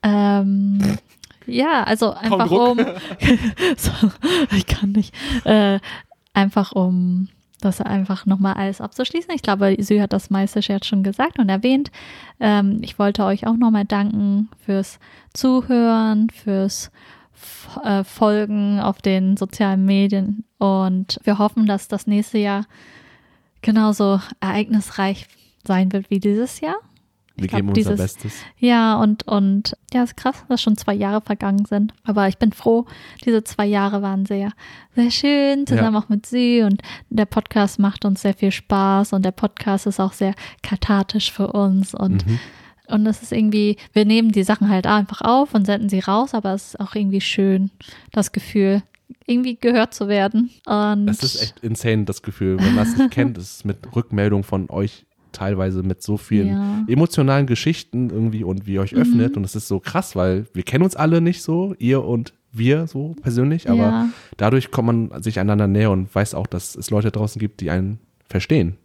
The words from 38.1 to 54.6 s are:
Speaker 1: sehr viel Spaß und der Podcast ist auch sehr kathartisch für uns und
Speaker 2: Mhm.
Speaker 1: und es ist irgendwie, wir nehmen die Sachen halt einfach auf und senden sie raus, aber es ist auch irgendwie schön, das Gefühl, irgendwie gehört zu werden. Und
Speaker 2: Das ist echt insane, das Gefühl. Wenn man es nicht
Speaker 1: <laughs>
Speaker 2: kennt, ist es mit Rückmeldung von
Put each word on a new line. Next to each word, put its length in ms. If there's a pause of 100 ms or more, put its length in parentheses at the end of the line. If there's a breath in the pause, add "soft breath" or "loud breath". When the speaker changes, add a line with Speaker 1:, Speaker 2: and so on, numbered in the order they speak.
Speaker 1:
sehr 140
viel 160
Spaß 600
und 140
der 60
Podcast 540
ist 140
auch 140
sehr 200 (300 loud breath)
kathartisch 680
für 180
uns 420
und 320
Speaker 2:
Mhm. 140 (480 loud breath)
Speaker 1:
und 180
es 160
ist 120
irgendwie, 420 (160 loud breath)
wir 140
nehmen 260
die 120
Sachen 260
halt 180
einfach 340
auf 320
und 120
senden 240
sie 100
raus, 340
aber 200
es 140
ist 120
auch 160
irgendwie 260
schön, 480 (440 loud breath)
das 180
Gefühl, 500 (440)
irgendwie 340
gehört 340
zu 140
werden. 440 (140)
Und 420
Speaker 2:
Das 140
ist 200
echt 200
insane, 440
das 160
Gefühl. 380
Wenn 160
man 120
es 100
nicht 140
Speaker 1:
<laughs> 0
Speaker 2:
kennt, 260
ist 200
es 80
mit 280
Rückmeldung 520
von 240